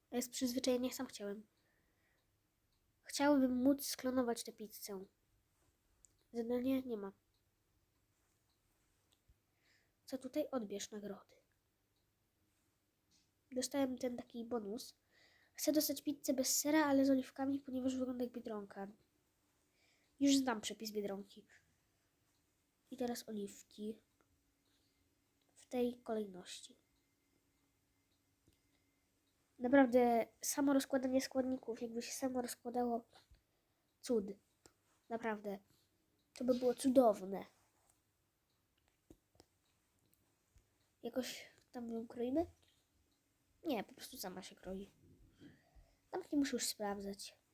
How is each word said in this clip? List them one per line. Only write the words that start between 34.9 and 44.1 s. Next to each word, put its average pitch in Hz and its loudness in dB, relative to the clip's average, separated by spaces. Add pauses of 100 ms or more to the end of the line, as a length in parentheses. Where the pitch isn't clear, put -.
Naprawdę. 208 -4 (760)
To 254 -8
by 254 4
było 247 2
cudowne. 202 6 (3500)
Jakoś - -8 (200)
tam 240 -10
ją 226 -6
kroimy? 262 -2 (1120)
Nie, 262 -2
po - -14
prostu - -16